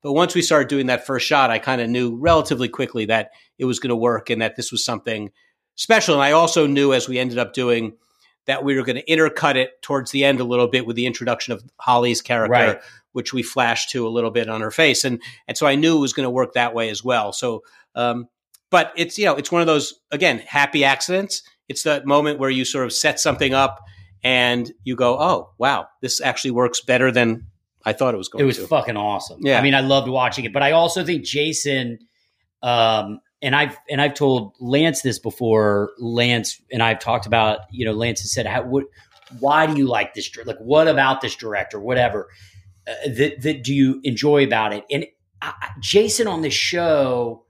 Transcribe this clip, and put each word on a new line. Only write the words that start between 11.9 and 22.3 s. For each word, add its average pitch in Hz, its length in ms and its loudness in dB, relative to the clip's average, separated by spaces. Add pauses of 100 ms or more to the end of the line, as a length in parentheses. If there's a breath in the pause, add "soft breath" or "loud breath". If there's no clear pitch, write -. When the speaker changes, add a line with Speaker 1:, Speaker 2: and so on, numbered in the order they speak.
Speaker 1:
character, 113 300 0
Speaker 2:
Right. 110 280 2 (320 loud breath)
Speaker 1:
which 123 200 -8
we 127 100 -4
flashed 117 480 -2
to 120 160 -4
a 113 40 -4
little 113 200 -2
bit 110 180 -2
on 110 120 -6
her 110 100 -6
face. 147 340 2
And, 123 160 -2 (280 loud breath)
and 123 80 -8
so 156 100 0
I 139 80 4
knew 160 220 2
it 147 40 4
was 135 120 0
gonna 131 180 -4
work 123 240 -2
that 120 200 0
way 113 160 -2
as 101 120 -10
well. 113 300 0
So, 113 320 -6 (300 soft breath)
um, 120 340 -4 (420)
but 170 260 2
it's, 170 220 -4
you 208 60 0
know, 160 100 2
it's 139 160 -6
one 170 120 2
of 160 40 2
those, 151 280 0 (180)
again, 147 340 2
happy 143 380 2
accidents. 180 580 0 (260 soft breath)
It's - 160 -8
that 143 200 0
moment 147 340 2